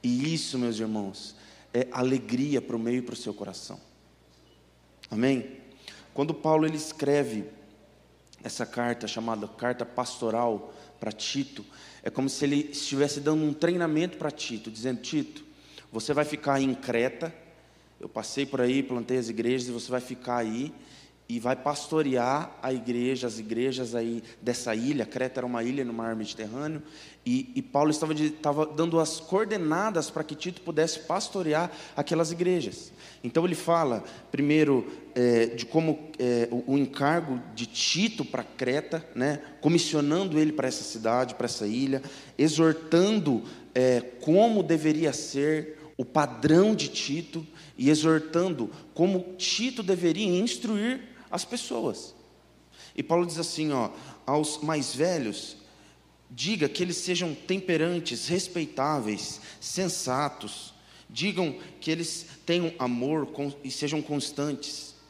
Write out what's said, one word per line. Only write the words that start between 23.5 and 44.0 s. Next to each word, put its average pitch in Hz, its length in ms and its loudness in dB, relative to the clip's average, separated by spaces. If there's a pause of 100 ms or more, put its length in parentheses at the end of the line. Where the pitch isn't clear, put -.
aí 117 260 -2 (180)
dessa 120 340 -2
ilha." 123 300 0
Creta 127 360 -4
era 123 60 -4
uma 120 160 -2
ilha 131 220 -2
no 117 80 -6
mar 113 240 -4
Mediterrâneo, 117 680 -6 (440)
e, 127 280 0
e 131 60 0
Paulo 147 300 4
estava 156 240 0
de, 151 140 2
estava 151 360 2
dando 160 340 2
as 160 220 0
coordenadas 190 880 0
para - 160 -4
que - 100 -8
Tito 180 280 -8
pudesse 160 380 0
pastorear 175 680 0 (240)
aquelas 160 380 2
igrejas. 170 580 0 (320)
Então 156 220 2
ele 180 120 2
fala, 156 460 2 (280)
primeiro, 143 600 6 (240)
é, 120 320 6
de - 200 -4
como, 160 520 2
é, 120 320 2
o, 127 220 -2
o 139 60 4
encargo 139 640 0 (120)
de 113 120 -6
Tito - 580 0
pra 123 200 -6
Creta, 147 720 -2
né, 139 280 0 (180)
comissionando 160 800 2
ele 156 140 4
pra 135 160 0
essa - 160 -4
cidade, 117 500 0
pra - 100 -4
essa 113 220 -4
ilha, 131 340 0 (380)
exortando, 160 1040 4 (320)
é, 127 260 6